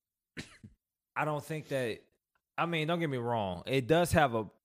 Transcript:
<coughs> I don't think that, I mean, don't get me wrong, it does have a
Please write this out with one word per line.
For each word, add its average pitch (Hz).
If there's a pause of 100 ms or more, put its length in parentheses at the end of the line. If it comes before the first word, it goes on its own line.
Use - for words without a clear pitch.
(380)
<coughs> - (720)
I 139
don't 147
think 156
that, 123 (580)
I 156
mean, 160
don't 170
get 165
me 135
wrong, 110
it 127
does 165
have 147
a 110 (200)